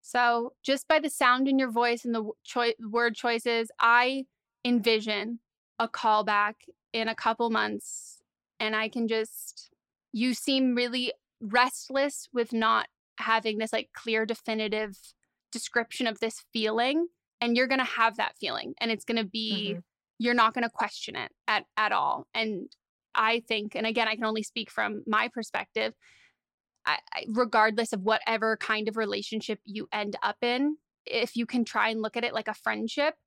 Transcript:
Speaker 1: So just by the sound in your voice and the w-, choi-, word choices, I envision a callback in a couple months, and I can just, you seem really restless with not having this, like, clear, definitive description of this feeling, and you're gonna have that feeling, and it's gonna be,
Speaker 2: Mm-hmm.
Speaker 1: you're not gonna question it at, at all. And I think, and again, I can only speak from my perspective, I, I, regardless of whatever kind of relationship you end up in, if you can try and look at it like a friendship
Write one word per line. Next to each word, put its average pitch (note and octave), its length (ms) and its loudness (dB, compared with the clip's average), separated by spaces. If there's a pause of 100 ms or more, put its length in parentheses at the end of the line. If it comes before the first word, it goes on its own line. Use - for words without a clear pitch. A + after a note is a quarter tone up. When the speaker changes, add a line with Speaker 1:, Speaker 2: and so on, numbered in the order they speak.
Speaker 1:
So A#3+ 600 2
just C4+ 260 0
by D#4 100 6
the D#4 120 0
sound B3+ 380 4
in C4+ 100 4
your C4 120 2
voice A#3 340 2
and A#3+ 100 -2
the A3+ 60 0
w-, G#3+ 140 -6 (100)
choi-, A#3 300 0 (160)
word A#3 240 2
choices, A#3 560 0 (100)
I B3 460 4 (380)
envision A3 760 2 (380)
a A3+ 100 0
callback G#3+ 640 2 (380)
in A3+ 160 -2
a A3+ 60 -4
couple A3+ 360 0
months, - 720 -4 (380)
and A3 160 0
I A3 120 0
can A#3 200 -2
just, - 640 -4 (420)
you A#3+ 220 2
seem C4 400 2
really B3 380 0 (280)
restless C4 920 0
with A#3+ 200 -2
not A3 360 2 (300)
having A3 400 0
this, A3 140 -4
like, - 200 -2
clear, A3 340 -2
definitive G#3+ 720 -4 (520)
description - 560 -2
of A3 140 -2
this - 320 -4
feeling, A#3 560 2 (320)
and A#3 160 2
you're B3+ 100 4
gonna B3+ 180 2
have A3+ 320 2
that G#3+ 220 -4
feeling, B2 420 -6
and A3+ 100 -2
it's A3 140 -4
gonna A3+ 200 0
be, G#3+ 500 -4
Speaker 2:
Mm-hmm. F3 60 -8 (380)
Speaker 1:
you're A#3+ 160 2
not A3+ 200 4
gonna A#3 160 -2
question - 460 -6
it - 160 -8 (160)
at, G#3+ 180 0 (100)
at G#3+ 160 2
all. D#3+ 420 0
And A3 360 -4 (440)
I A3+ 260 2
think, G#3+ 340 -4
and A3 120 -2
again, A3+ 220 2
I A3 60 0
can A3+ 100 -4
only A3 200 0
speak - 260 -8
from G#3+ 360 -4
my A3 220 0
perspective, A3 680 -6 (920)
I, D3+ 120 0 (160)
I, - 140 -8
regardless A3 640 2
of G3 100 -4
whatever A3 540 0
kind G#3+ 320 -2
of G#3+ 80 -6
relationship G#3 680 -4
you G#3 280 -10
end G#3 300 -4
up G#3 200 -2
in, C4 340 0 (300)
if A3+ 300 -2
you A#3 100 -2
can A#3+ 180 0
try A3 240 0
and A3+ 140 -2
look G#3+ 140 -6
at A#3 80 -2
it A#3 100 -4
like A3 140 -4
a G#3+ 60 -6
friendship A3+ 600 -2 (120)